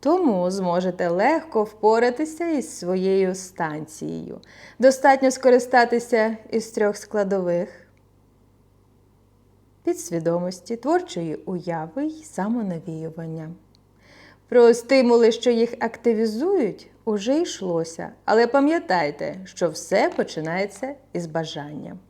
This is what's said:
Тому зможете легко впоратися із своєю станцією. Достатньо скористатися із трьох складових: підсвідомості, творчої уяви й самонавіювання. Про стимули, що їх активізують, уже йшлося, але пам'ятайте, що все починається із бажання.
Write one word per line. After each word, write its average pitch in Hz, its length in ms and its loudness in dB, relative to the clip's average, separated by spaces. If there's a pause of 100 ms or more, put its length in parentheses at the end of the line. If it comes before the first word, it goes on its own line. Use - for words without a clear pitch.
Тому 254 500 2
зможете 180 580 -2
легко 220 560 0
впоратися 240 840 0
із 302 300 -4
своєю 185 560 0
станцією. 160 1040 -10 (380)
Достатньо 262 520 6
скористатися 240 1040 2 (140)
із 220 200 -4
трьох 208 260 0
складових: 190 720 -2 (2250)
підсвідомості, 180 920 -4
творчої 240 580 -2
уяви 170 720 -8
й 311 200 -10
самонавіювання. 165 1300 -8 (1000)
Про 233 260 8
стимули, 240 580 4
що 233 180 0
їх 233 300 2
активізують, 226 1080 -2 (140)
уже 226 360 0
йшлося, 170 720 -6 (120)
але 226 220 4
пам'ятайте, 190 1000 0
що - 240 -2
все 202 480 0
починається 202 760 -4 (180)
із 175 140 -6
бажання. 156 720 -8 (120)